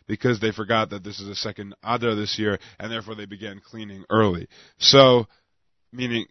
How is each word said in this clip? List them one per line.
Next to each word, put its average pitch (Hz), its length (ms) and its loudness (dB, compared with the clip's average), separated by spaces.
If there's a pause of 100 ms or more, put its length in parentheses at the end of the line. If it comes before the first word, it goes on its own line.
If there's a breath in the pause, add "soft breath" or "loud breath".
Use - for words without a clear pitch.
because 110 320 -2
they 110 120 -2
forgot 107 400 -2
that 101 120 -12
this 101 160 -14
is 98 80 -14
a 101 80 -14
second 101 380 -10 (100)
Adar 113 320 -2
this 104 220 -6
year, 104 220 -2 (200 loud breath)
and 110 120 -10
therefore 110 240 -10
they 104 100 -14
began 101 340 -16
cleaning 104 520 -16
early. 101 360 2 (300 soft breath)
So, 127 500 6 (640)
meaning 120 400 -6